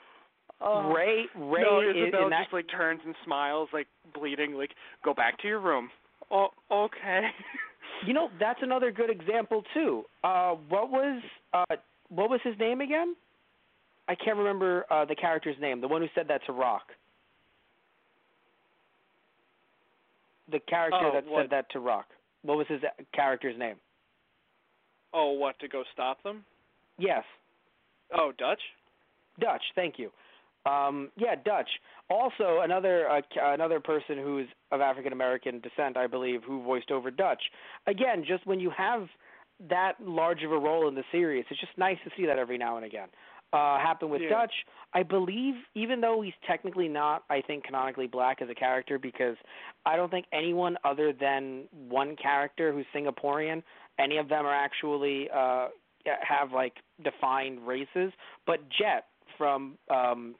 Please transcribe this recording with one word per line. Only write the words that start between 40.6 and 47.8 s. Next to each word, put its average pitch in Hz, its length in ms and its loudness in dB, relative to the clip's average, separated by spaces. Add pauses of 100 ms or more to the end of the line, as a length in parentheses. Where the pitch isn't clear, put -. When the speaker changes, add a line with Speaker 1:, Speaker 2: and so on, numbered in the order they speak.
Speaker 2:
in 135 60 -4
the 135 160 -6
series, 156 380 2
it's 143 120 -8
just - 160 -12
nice 185 260 2
to 165 140 -12
see 185 80 0
that 143 120 2
every 123 200 -2
now 117 180 -2
and 113 100 -8
again. 104 220 -10 (460)
Uh, 143 260 4
happened 160 320 0
with 143 100 0
Speaker 1:
Yeah. 160 80 -4
Speaker 2:
Dutch. 220 240 2 (400)
I 185 100 4
believe, 196 500 0 (220)
even 233 260 -2
though 226 200 2
he's 190 120 -6 (120)
technically 175 440 0
not, 151 400 0
I 139 120 2
think, 147 220 -8
canonically 131 440 -4